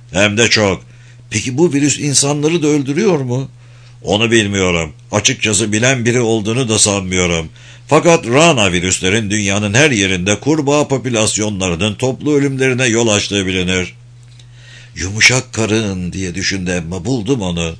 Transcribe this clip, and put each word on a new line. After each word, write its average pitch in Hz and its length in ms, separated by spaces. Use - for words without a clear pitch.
"Hem 101 260
de 113 120
çok." 98 360
"Peki 120 280
bu 165 160
virüs 139 260
insanları 147 640
da 151 40
öldürüyor 147 520
mu?" 131 320
"Onu 107 300
bilmiyorum. 95 600
Açıkçası 107 600
bilen 120 340
biri 120 140
olduğunu 113 500
da 110 100
sanmıyorum. 90 680
Fakat 156 400
rana 127 440
virüslerin 92 580
dünyanın 101 440
her 143 180
yerinde 98 480
kurbağa 147 480
popülasyonlarının 107 1080
toplu 131 400
ölümlerine 131 500
yol 117 220
açtığı 101 380
bilinir." 92 480
"Yumuşak 107 580
karın," 101 600
diye 92 220
düşündü 92 360
Emma. 87 340
"Buldum 120 360
onu." 85 380